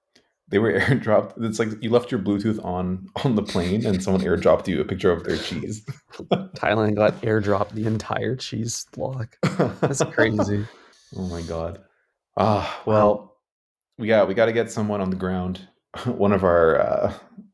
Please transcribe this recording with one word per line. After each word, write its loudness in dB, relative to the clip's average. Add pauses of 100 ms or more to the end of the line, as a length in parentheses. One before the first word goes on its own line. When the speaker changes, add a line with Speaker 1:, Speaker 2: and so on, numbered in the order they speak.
(480)
Speaker 1:
They 2
were 4
<laughs> 0
airdropped. 2
It's -2
like 0 (100)
you -4
left 2
your -2
Bluetooth 0
on, -4 (160)
on 2
the 2
plane -2
and 0
someone 0
airdropped 2
you 0
a -2
picture 0
of 0
their -2
cheese. -8 (300)
<laughs> - (420)
Speaker 2:
Thailand 0
got 2
airdropped 0
the -6
entire -2
cheese -8
block. -8 (420)
That's 0
Speaker 1:
<laughs> -4
Speaker 2:
crazy. 0 (500)
Speaker 1:
Oh -8
my -8
God. -8 (560)
Ah, 0
Speaker 2:
Wow. 0
Speaker 1:
well, 2 (600)
we -8
got, 4
we -4
gotta 4
get 0
someone -2
on -2
the -2
ground. -4 (200)
<laughs> -14
One 2
of 4
our, 6
uh, 0 (400)